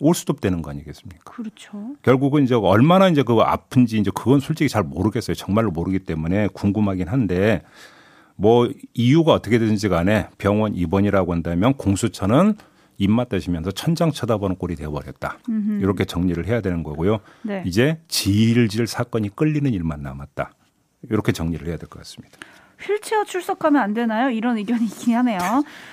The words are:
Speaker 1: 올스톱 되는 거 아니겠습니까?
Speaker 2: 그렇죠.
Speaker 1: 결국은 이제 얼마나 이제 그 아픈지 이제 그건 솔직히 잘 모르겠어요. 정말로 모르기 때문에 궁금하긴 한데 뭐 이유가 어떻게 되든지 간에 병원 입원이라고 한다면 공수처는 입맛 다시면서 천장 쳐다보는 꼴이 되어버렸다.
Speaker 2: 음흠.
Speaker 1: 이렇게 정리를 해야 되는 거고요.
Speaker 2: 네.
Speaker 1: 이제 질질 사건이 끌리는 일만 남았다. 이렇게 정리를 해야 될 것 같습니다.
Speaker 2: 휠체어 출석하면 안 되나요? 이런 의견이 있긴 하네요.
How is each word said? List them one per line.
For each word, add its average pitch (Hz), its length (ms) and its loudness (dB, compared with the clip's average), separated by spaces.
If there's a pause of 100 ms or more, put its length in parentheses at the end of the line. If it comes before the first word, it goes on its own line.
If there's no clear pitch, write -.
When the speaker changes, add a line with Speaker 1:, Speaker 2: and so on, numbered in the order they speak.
Speaker 1:
올스톱 160 400 0
되는 90 220 0
거 - 80 -10
아니겠습니까? - 600 -16
Speaker 2:
그렇죠. 214 600 -14 (120)
Speaker 1:
결국은 139 420 2
이제 123 100 2
얼마나 123 540 6
이제 147 140 2
그 117 160 2
아픈지 110 600 2
이제 98 160 2
그건 135 260 2
솔직히 156 300 -2
잘 107 120 0
모르겠어요. 92 520 -2
정말로 104 360 0
모르기 87 280 -2
때문에 90 560 -2
궁금하긴 98 540 -2
한데 98 540 0 (760)
뭐 120 320 6 (260)
이유가 147 380 4
어떻게 113 260 2
되든지 107 300 2
간에 90 400 2 (100)
병원 104 360 0
입원이라고 92 580 0
한다면 85 420 0
공수처는 117 800 0 (440)
입맛 107 300 0
다시면서 87 440 -4
천장 165 380 0
쳐다보는 104 460 -2
꼴이 87 200 -6
되어버렸다. 73 600 -10 (100)
Speaker 2:
음흠. 214 340 -4
Speaker 1:
이렇게 98 220 0
정리를 85 420 -2
해야 113 140 -2
되는 87 220 -4
거고요. 80 380 -2 (220)
Speaker 2:
네. 196 240 -8
Speaker 1:
이제 127 420 0
질질 113 800 2
사건이 107 500 -6
끌리는 147 360 0
일만 82 300 -4
남았다. 69 500 -10 (580)
이렇게 107 220 0
정리를 80 340 -6
해야 82 100 -6
될 73 120 -16
것 - 120 -20
같습니다. - 380 -20 (420)
Speaker 2:
휠체어 427 440 -2
출석하면 330 580 -2
안 208 120 -4
되나요? 233 360 -2
이런 226 280 -2
의견이 220 260 -2
있긴 226 320 -2
하네요. 240 220 0 (540)